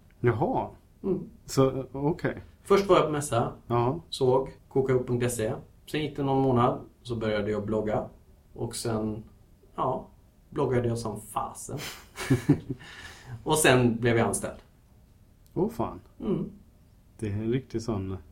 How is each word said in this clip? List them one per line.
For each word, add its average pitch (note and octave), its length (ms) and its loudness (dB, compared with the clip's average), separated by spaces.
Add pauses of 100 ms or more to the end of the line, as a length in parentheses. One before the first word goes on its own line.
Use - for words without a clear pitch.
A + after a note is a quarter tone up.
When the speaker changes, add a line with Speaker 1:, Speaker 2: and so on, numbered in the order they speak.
(200)
Speaker 1:
Jaha. A#2+ 480 2 (360)
Speaker 2:
Mm. F3+ 160 0 (260)
Speaker 1:
Så, C3 460 2
okej. C#3 520 -2 (200)
Speaker 2:
Först G3 260 4
var F3+ 60 8
jag D3+ 100 6
på D3+ 60 -2
mässa, A#2 400 -2 (160)
Speaker 1:
Ja. A#2+ 320 0 (100)
Speaker 2:
såg C3+ 400 2 (180)
koka C3 260 2
ihop B2 140 0
punkt A#2+ 240 0
se. G#2+ 220 -2 (380)
Sen D3+ 100 -2
gick D3 160 -4
det C#3+ 60 -2
någon C3+ 180 2
månad, C3 380 4 (240)
så A#2 120 -6
började G#2+ 360 0
jag G#2 140 -2
blogga. G#2+ 380 0 (500)
Och A#2 220 -8
sen, A2 480 -4 (520)
ja, B2+ 320 -4 (420)
bloggade B2 380 0
jag A2+ 100 0
som G#2+ 240 -6
fasen. - 560 -8 (520)
Speaker 1:
<laughs> - 1120 -2
Speaker 2:
Och D#3 140 2
sen B2+ 420 6
blev A#2 180 2
jag G#2 100 4
anställd. - 300 -4 (960)
Speaker 1:
Åh, G3 160 0
fan. F#2 300 -6 (200)
Speaker 2:
Mm. G3 300 -2 (680)
Speaker 1:
Det A2 80 -6
är G2+ 60 -4
en A2 180 -2
riktig B2+ 300 -4
sån F#2+ 360 -4 (140)